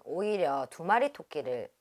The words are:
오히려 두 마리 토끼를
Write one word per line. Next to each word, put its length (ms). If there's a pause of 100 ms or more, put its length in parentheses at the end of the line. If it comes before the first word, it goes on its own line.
오히려 680
두 140
마리 280
토끼를 680